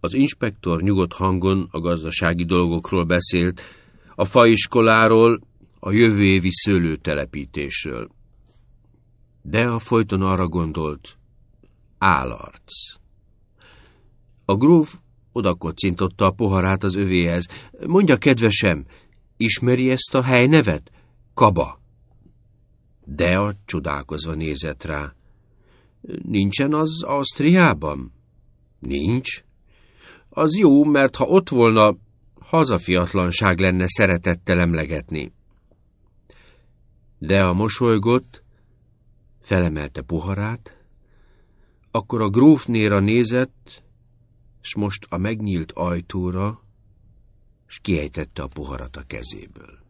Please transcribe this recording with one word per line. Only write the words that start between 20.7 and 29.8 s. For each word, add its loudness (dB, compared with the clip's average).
Kaba.” 0
Dea -2
csodálkozva -8
nézett -8
rá. -10
„Nincsen 0
az -4
Ausztriában?” 0
„Nincs.” -6